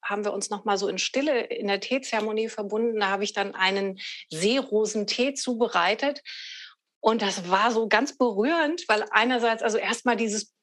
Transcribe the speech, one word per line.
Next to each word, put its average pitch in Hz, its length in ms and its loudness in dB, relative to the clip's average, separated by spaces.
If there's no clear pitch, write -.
haben 202 220 -4
wir 208 80 -2
uns 208 180 -6
noch 202 140 -6
mal 202 140 0
so 196 100 -2
in 190 100 -4
Stille 277 420 0
in - 280 -6
der 196 120 0
Teezeremonie 220 680 -2
verbunden. 220 520 -2
Da 196 80 2
habe 196 160 0
ich 202 80 -4
dann 196 220 -4
einen 190 440 0
Seerosentee 214 1040 0
zubereitet. 226 880 0
Und 220 220 4
das 190 280 -2
war 208 200 4
so 226 180 2
ganz 226 280 2
berührend, 294 720 2
weil 214 220 2
einerseits 226 520 2
also 220 140 2
erstmal - 400 0
dieses 214 460 -2